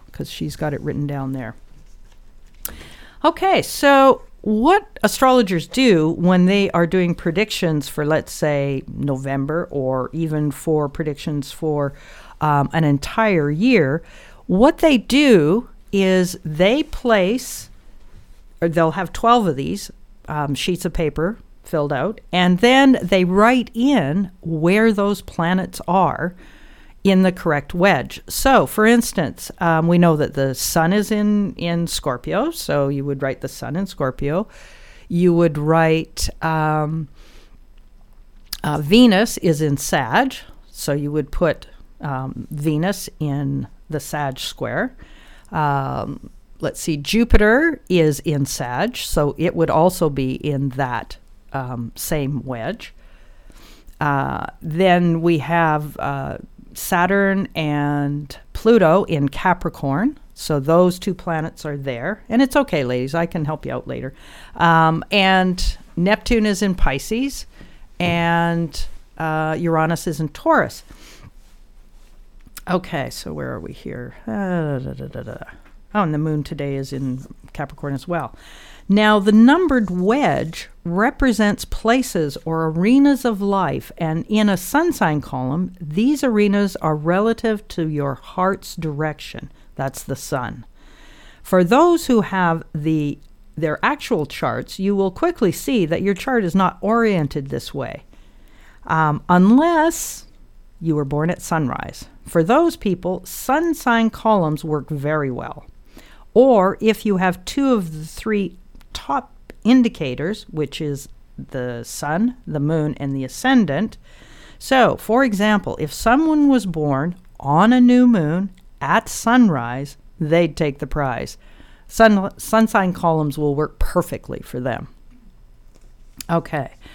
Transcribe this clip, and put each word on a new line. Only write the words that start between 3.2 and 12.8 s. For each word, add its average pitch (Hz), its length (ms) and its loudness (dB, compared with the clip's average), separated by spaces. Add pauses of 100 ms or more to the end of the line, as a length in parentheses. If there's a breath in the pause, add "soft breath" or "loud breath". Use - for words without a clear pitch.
Okay, 339 380 2
so 269 640 4 (180)
what 262 640 0
astrologers 214 640 2
do 185 500 4
when 180 300 4
they 196 240 2
are 170 160 2
doing 175 260 0
predictions 165 760 -2
for, 151 180 -4
let's 151 260 -2
say, 139 560 -2
November, 139 800 -4
or 131 440 -4
even 151 360 -2
for 151 400 -2
predictions 147 600 -8
for, 147 420 -4 (480 loud breath)
um, 143 320 2
an 160 100 2